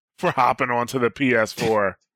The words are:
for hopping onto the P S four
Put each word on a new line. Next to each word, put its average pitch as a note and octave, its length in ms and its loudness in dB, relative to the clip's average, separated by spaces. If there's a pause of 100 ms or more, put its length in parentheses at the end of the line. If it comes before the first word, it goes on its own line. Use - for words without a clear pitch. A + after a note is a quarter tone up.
(180)
for F3 140 -2
hopping B2+ 380 0
onto A#2+ 280 -2
the A#2+ 120 2
P B2+ 240 0
S A2 200 0
four G#2+ 420 0 (200)